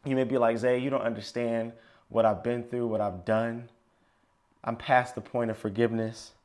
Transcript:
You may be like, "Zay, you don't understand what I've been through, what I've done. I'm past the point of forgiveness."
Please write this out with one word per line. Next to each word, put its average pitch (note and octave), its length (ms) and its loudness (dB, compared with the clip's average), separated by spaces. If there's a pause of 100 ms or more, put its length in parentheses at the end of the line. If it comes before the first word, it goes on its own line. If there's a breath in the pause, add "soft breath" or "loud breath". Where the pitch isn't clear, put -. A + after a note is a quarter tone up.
You C3+ 120 0
may C3 80 4
be B2+ 120 0
like, A#2 220 4
"Zay, B2 200 2
you C3+ 120 -2
don't C3+ 120 -2
understand A#2 680 -4 (360 soft breath)
what A2+ 180 4
I've G#2 160 2
been A#2+ 220 -2
through, A#2+ 240 -2
what G#2+ 120 0
I've F#2 240 -4
done. A#2 440 0 (960)
I'm A#2 120 -4
past B2+ 380 2
the A2+ 60 -8
point A#2 300 -2
of G#2+ 60 -4
forgiveness." A2+ 760 -2 (120)